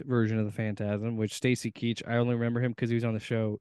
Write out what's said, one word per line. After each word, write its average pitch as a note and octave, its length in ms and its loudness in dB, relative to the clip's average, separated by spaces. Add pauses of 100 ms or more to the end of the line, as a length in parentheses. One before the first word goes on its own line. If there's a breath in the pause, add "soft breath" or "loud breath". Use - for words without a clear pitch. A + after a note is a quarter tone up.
version A2+ 320 4
of G#2+ 80 2
the G2+ 60 -4
Phantasm, G#2+ 640 -2
which A2 180 0
Stacy B2 360 2
Keach, A#2 380 -2
I A#2 80 2
only A#2+ 180 2
remember A#2 260 0
him B2 140 0
'cause A#2+ 140 -2
he A#2 60 2
was A#2 100 0
on A2+ 100 0
the G#2+ 60 -2
show A2 400 -2